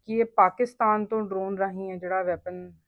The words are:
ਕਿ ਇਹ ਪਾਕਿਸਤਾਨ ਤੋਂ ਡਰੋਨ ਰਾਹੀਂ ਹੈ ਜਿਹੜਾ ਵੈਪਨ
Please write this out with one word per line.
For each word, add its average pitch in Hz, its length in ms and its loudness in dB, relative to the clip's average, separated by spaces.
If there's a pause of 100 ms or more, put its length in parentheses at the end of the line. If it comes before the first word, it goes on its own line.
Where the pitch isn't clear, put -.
ਕਿ 220 100 -6
ਇਹ 226 100 2
ਪਾਕਿਸਤਾਨ 214 800 2
ਤੋਂ 220 160 -2
ਡਰੋਨ 190 360 -4
ਰਾਹੀਂ 190 340 -4
ਹੈ 185 40 -8
ਜਿਹੜਾ 180 280 -2
ਵੈਪਨ 180 480 -6 (160)